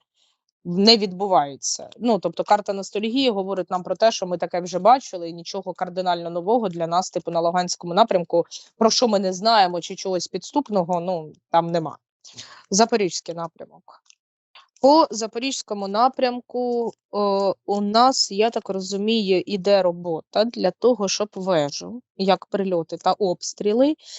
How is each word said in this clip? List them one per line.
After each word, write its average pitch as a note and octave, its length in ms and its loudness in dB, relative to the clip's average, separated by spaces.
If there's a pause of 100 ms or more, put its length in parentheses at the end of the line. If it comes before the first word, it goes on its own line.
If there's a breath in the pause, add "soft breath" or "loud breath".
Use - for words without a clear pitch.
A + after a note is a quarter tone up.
(640)
не G3 320 4
відбувається. F3+ 1000 -2
Ну, A3 220 0
тобто E3+ 260 -4
карта G#3 280 0
ностальгії A3 580 -2
говорить F#3+ 400 -4
нам F3+ 120 -4
про F3+ 140 -6
те, A3 160 4
що - 140 -6
ми F3+ 120 -4
таке F3 220 -4
вже F3 180 -6
бачили, F#3 520 2
і - 20 -10
нічого F3+ 400 -10
кардинально F3+ 580 -4
нового G3 380 0
для E3+ 180 -6
нас, F3 240 -2
типу, E3+ 200 -6
на E3+ 100 0
Луганському F3 540 -2
напрямку, F3+ 520 2 (300 loud breath)
про A3 140 4
що A#3+ 180 2
ми G#3 100 2
не F#3+ 140 0
знаємо, F#3 480 2
чи F3+ 160 -10
чогось F#3 320 -4
підступного, F#3 720 -2
ну, E3+ 320 -6 (180)
там E3+ 160 4
нема. D#3+ 320 -4 (720 loud breath)
Запорізький G3+ 640 0
напрямок. - 680 -16 (840 loud breath)
По D4+ 260 8
запорізькому A3 800 -6
напрямку, B3 1040 -2 (220)
е, G3+ 40 -4 (480)
у G3+ 140 0
нас, A3+ 500 2
я G#3+ 200 2
так A3+ 180 -6
розумію, G3 800 0
іде G3 360 2
робота F3 600 -2
для G#3 260 -2
того, G#3 380 2
щоб G#3 260 -2
вежу, F#3 680 -2 (140)
як F#3+ 300 0
прильоти F3+ 500 -4
та F#3+ 160 0
обстріли, G#3 840 0 (220 loud breath)